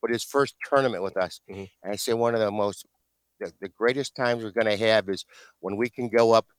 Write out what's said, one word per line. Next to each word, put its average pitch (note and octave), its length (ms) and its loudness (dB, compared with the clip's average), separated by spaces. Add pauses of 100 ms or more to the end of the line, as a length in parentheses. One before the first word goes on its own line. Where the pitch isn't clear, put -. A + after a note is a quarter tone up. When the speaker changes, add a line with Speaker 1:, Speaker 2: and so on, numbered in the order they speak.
Speaker 1:
but A2+ 100 -4
his A#2 140 -2
first C#3 300 -2 (120)
tournament B2+ 360 0
with F#2+ 160 -4
us. F#2 320 -4
Speaker 2:
Mm-hmm. G2 140 -12 (180)
Speaker 1:
And G2+ 100 -8
I G#2 40 -4
say A#2 180 -2
one A#2 180 2
of A2+ 80 0
the G#2 100 2
most, G2+ 360 -2 (520)
the, F2+ 220 -10
the G2 80 -10
greatest B2+ 460 -2
times A#2+ 280 -2
we're A2 80 -8
gonna G#2+ 280 0
have A2 320 4
is F#2 160 -4 (340)
when G2 160 -6
we A#2 140 -2
can B2 180 -6
go A2+ 240 6
up A2 140 4 (120)